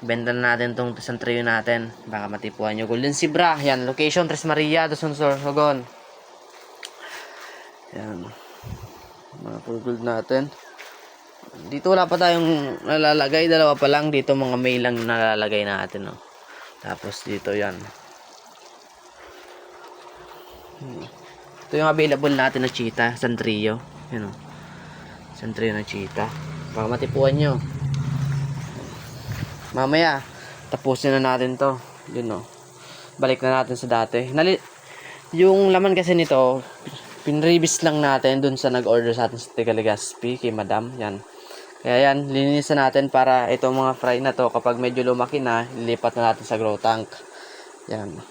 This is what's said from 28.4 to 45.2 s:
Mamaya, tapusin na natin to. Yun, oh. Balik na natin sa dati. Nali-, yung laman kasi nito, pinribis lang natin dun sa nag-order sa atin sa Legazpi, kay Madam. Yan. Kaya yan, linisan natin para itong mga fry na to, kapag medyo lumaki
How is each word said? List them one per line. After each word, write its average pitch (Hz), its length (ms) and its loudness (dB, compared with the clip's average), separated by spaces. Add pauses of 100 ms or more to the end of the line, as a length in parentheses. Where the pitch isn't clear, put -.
Mamaya, 139 480 2 (480)
tapusin 135 480 2
na 131 160 4
natin 127 240 0
to. 139 160 2 (400)
Yun, 113 240 -6
oh. 110 80 -12 (720)
Balik 131 240 2
na 131 160 4
natin 127 160 0
sa 123 160 -6
dati. 120 400 0
Nali-, 160 320 2 (720)
yung 190 400 6
laman 185 240 4
kasi 180 160 2
nito, 131 480 4 (640)
pinribis 160 560 4
lang 151 160 2
natin 135 400 4
dun 135 160 2
sa 131 160 0
nag-order 117 400 4
sa 117 160 0
atin 117 80 -2
sa 117 160 -12
Legazpi, 113 880 -2
kay 117 160 -2
Madam. 107 480 -2
Yan. 101 160 -6 (640)
Kaya 123 240 4
yan, 139 240 2
linisan 143 480 2
natin 139 320 2
para 127 400 4
itong 127 240 0
mga 131 240 0
fry 127 240 0
na 135 80 0
to, 127 160 0
kapag 117 320 0
medyo 123 240 -2
lumaki 123 400 0